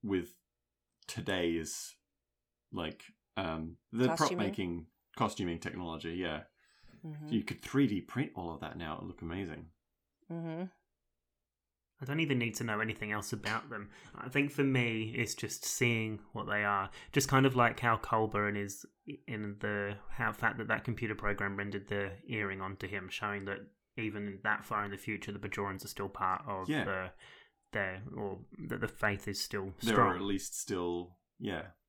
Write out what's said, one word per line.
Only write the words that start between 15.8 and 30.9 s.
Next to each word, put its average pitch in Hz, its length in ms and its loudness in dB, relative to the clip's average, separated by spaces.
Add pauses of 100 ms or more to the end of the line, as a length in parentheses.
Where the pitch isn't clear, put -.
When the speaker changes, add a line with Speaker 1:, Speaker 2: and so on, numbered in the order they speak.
Speaker 3:
what 107 140 -6
they 104 160 2
are. 101 260 2 (220)
Just 139 180 6
kind 135 160 8
of 131 100 6
like 117 240 6
how 117 180 6
Culber 107 500 4
and 104 100 2
his, 101 280 -4 (420)
in 104 320 -4
the, 104 380 0 (120)
how 110 240 0
fact 110 240 0
that 110 100 -2
that 113 160 2
computer 110 300 -2
program 101 420 2
rendered 101 340 -4
the 101 220 0 (160)
earring 101 320 -2
onto 95 280 -6
him, 92 220 -6
showing 101 360 -2
that 98 140 -4 (380)
even 104 460 -4
that 107 220 0
far 104 180 0
in 101 60 -4
the 98 80 -6
future, 104 340 -4
the 101 80 -6
Bajorans 101 460 -4
are - 40 -10
still 98 200 -4
part 92 380 0
of 95 220 -4
Speaker 1:
Yeah. 147 160 2
Speaker 3:
the, 92 260 -2 (600)
their, 95 300 -2 (160)
or 98 220 -4 (280)
that - 140 -2
the 110 60 0
faith 101 400 0
is 98 120 -4
still 98 440 -4
Speaker 1:
There 113 100 4
Speaker 3:
strong. 113 200 8
Speaker 1:
are - 20 0
at 90 80 -2
least 98 360 -2
still, 87 580 -2 (220)